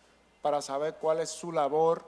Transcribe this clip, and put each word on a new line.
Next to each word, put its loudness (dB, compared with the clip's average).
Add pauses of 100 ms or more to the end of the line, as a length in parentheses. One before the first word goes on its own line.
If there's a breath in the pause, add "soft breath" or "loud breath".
(420 soft breath)
para 0
saber -4
cuál 0
es -4
su -10
labor 2